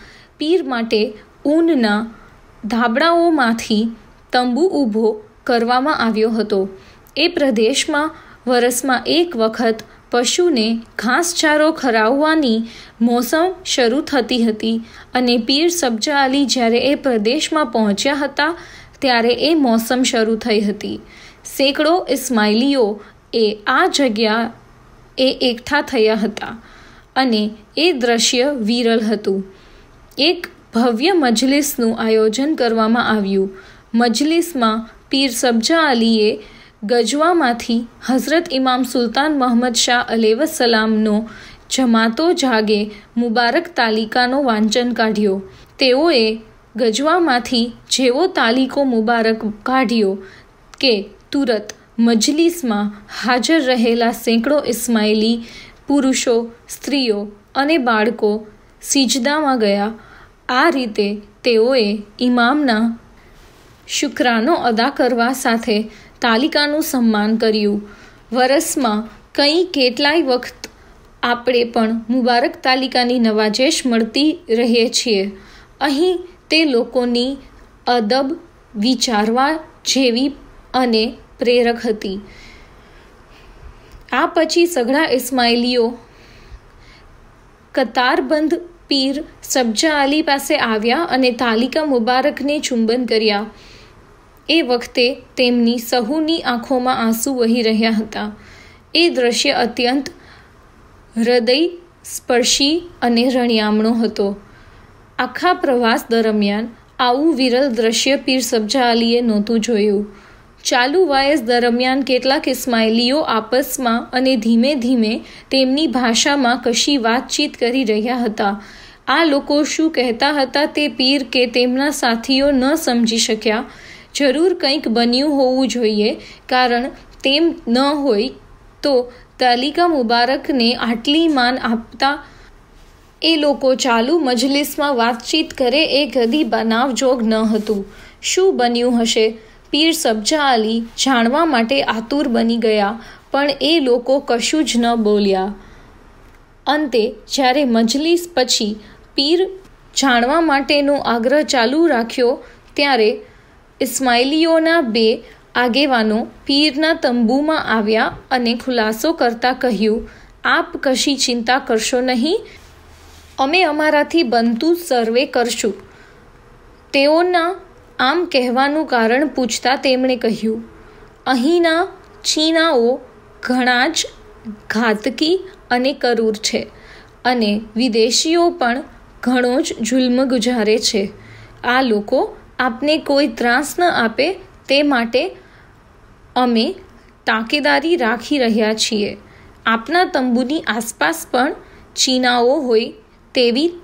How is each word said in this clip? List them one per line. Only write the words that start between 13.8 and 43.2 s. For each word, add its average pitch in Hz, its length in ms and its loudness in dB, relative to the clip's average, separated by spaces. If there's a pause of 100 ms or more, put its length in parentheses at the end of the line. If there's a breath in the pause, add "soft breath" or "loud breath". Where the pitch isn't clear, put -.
થતી 254 440 -2
હતી 226 360 -2 (340 loud breath)
અને 247 220 2
પીર 277 320 0
સબ્જા 285 540 0
અલી 269 240 2
જ્યારે 233 320 2
એ 277 160 2
પ્રદેશમાં 277 720 0
પહોંચ્યા 226 480 0
હતા, 294 420 -2 (420 loud breath)
ત્યારે 240 300 2
એ 277 260 2
મોસમ 247 480 2
શરૂ 226 340 0
થઈ 220 240 0
હતી. 202 400 -4 (560 loud breath)
સેંકડો 302 540 2
ઇસ્માઇલીઓ 226 880 0 (340 loud breath)
એ 214 320 0
આ 294 200 2
જગ્યાએ 233 1500 -2
એકઠા 262 400 -2
થયા 220 340 0
હતા 220 480 -6 (540 loud breath)
અને 220 340 0 (260)
એ 330 160 2
દ્રશ્ય 240 600 0
વિરલ 233 480 0
હતું. 202 440 -2 (760 loud breath)
એક 349 280 0 (280)
ભવ્ય 240 380 2
મજલિસનું 262 880 0
આયોજન 220 540 0
કરવામાં 226 540 0
આવ્યું. 196 420 0 (440 loud breath)
મજલિસમાં 240 920 0 (220 loud breath)
પીર 269 200 0
સબ્જા 240 500 0
અલીએ 226 580 2 (460 loud breath)
ગજવામાંથી 240 1000 0 (240)
હઝરત 285 420 0
ઇમામ 262 300 0
સુલતાન 262 560 0
મહમદ 247 360 2
શાહ 240 340 0
અલેવસલામનો 220 1200 0 (420 loud breath)
જમાતો 233 640 2
જાગે 220 580 0 (260 loud breath)
મુબારક 240 600 0